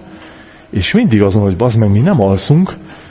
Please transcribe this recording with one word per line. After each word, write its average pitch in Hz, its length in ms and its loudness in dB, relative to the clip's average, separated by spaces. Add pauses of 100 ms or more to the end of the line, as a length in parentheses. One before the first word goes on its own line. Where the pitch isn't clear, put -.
(680)
és - 240 -6
mindig 139 300 2
az 98 100 0
van, 107 100 2
hogy 98 120 0
bazd 110 220 0
meg, 107 140 2
mi 101 80 2
nem 151 220 2
alszunk, 98 560 0 (340)